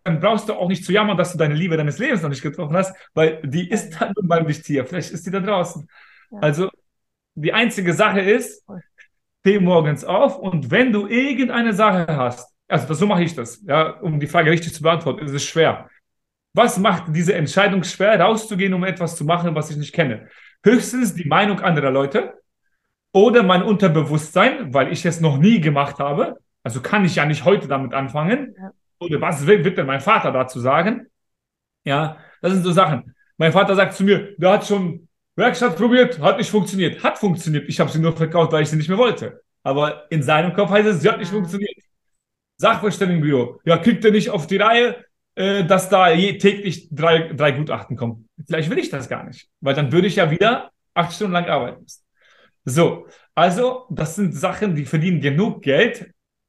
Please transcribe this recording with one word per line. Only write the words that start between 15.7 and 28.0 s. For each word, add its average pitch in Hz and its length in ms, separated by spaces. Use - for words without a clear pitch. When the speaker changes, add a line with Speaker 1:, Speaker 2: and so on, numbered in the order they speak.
Speaker 1:
Was 240 240
macht 196 320
diese 170 240
Entscheidung 190 500
schwer, 208 340
rauszugehen, 196 560
um 180 120
etwas 175 320
zu 147 80
machen, 170 300
was 151 140
ich 147 60
nicht 147 180
kenne? 123 360
Höchstens 233 520
die 170 120
Meinung 190 320
anderer 147 320
Leute 139 500
oder 226 320
mein 180 180
Unterbewusstsein, 180 1120
weil 135 200
ich - 120
es 165 140
noch 151 180
nie 202 220
gemacht 143 400
habe. 147 380
Also 131 180
kann 208 220
ich 165 120
ja 151 100
nicht 151 180
heute 190 240
damit 135 260
anfangen. 156 640